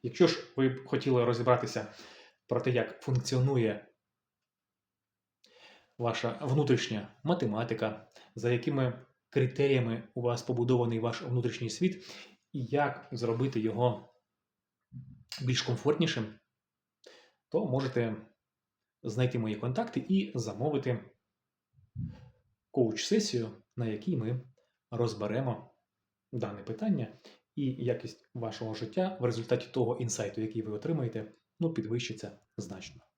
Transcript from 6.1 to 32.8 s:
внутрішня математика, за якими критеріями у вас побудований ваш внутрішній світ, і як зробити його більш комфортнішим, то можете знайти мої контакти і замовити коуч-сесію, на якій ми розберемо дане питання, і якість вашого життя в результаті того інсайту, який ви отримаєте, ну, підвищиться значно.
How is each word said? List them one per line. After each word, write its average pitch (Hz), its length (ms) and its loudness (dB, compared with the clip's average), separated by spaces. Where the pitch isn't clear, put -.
внутрішня 127 840 2
математика, 113 840 -2
за 117 160 2
якими 127 540 0
критеріями 127 760 2
у 127 80 -4
вас 120 200 0
побудований 120 580 2
ваш 113 220 -2
внутрішній 120 480 -2
світ, - 380 0
і 131 140 -4
як 143 460 0
зробити 120 480 0
його 113 540 0
більш 127 200 2
комфортнішим, 131 760 0
то 196 160 2
можете 127 500 0
знайти 123 360 0
мої 107 160 -2
контакти 127 540 -2
і 190 260 2
замовити 123 680 -2
коуч-сесію, 120 800 2
на 117 120 -2
якій 110 300 -2
ми 120 240 -2
розберемо 113 840 -2
дане 104 320 -6
питання, 147 560 -2
і 143 100 -4
якість - 480 -4
вашого 113 400 -6
життя 185 460 -2
в 123 60 0
результаті 117 460 0
того 120 260 2
інсайту, 110 440 -4
який 110 200 -4
ви 107 100 -6
отримаєте, 113 640 -2
ну, 165 140 0
підвищиться 113 680 -4
значно. 92 440 -12